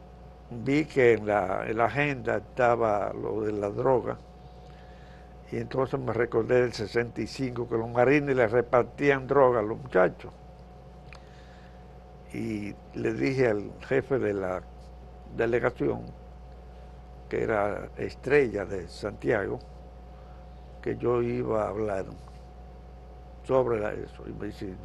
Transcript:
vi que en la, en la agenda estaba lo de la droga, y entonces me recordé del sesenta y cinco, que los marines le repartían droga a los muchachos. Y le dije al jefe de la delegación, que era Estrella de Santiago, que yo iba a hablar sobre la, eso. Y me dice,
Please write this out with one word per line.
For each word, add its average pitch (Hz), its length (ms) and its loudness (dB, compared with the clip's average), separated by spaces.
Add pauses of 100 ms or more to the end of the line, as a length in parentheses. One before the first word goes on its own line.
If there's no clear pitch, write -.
(500)
vi 135 360 0
que 123 280 8
en 104 140 0
la, 104 400 2
en 110 100 -2
la 117 80 4
agenda 117 520 0
estaba 110 760 2
lo 110 300 -4
de 107 100 -2
la 101 180 -2
droga, 120 480 0 (1300)
y 120 60 -4
entonces 127 420 -2
me 123 140 -2
recordé 120 480 4
del 120 120 2
sesenta 117 480 -2
y 107 60 -4
cinco, 123 400 -4
que 117 80 -4
los 113 140 -2
marines 135 460 6
le 123 120 6
repartían 123 800 4
droga 127 320 6
a 104 40 2
los 110 140 -2
muchachos. 175 540 2 (2000)
Y 110 400 -6 (200)
le 117 200 -2
dije 131 340 2
al 104 240 0 (160)
jefe 135 320 2
de 104 140 2
la 92 280 -2 (720)
delegación, 120 680 0 (1300)
que 117 140 -2
era 104 540 0
Estrella 113 680 2
de 92 240 -8
Santiago, 110 720 -2 (1200)
que 120 160 -4
yo 120 240 2
iba 120 420 0
a 98 60 -2
hablar 98 360 -2 (1400)
sobre 123 340 4
la, 104 140 -2
eso. - 340 -10
Y 113 60 -10
me 104 140 -8
dice, 104 380 -10